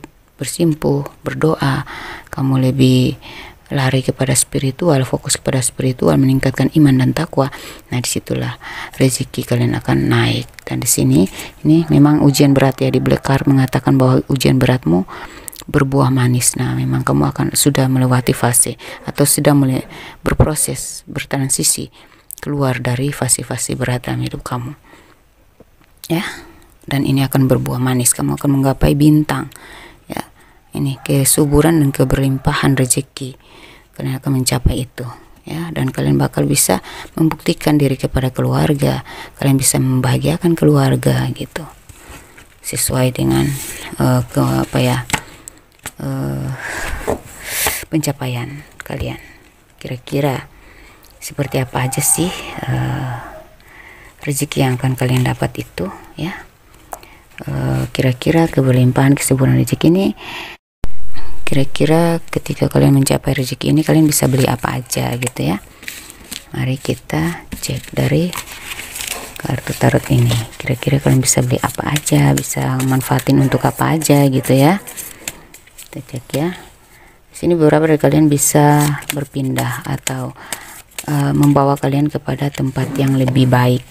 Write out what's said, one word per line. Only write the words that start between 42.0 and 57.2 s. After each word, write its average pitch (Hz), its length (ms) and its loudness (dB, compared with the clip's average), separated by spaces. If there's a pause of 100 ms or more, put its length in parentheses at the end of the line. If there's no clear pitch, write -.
Sesuai 127 480 -2
dengan, 131 320 0 (540)
eh, 127 260 2
ke, - 160 -2
apa 131 400 -2
ya, 127 160 0 (1040)
eh, 135 480 -6 (1400)
pencapaian 139 760 -4 (160)
kalian. 127 400 -10 (560)
Kira-kira 131 720 -4 (720)
seperti - 400 -4
apa 127 280 -4
aja 143 120 -4
sih, 175 300 0 (340)
eh, 127 460 -4 (1080)
rezeki 143 400 -4
yang 127 160 2
akan 131 160 -2
kalian 127 320 0
dapat 127 360 -4
itu - 280 -8 (280)
ya? - 280 -8 (960)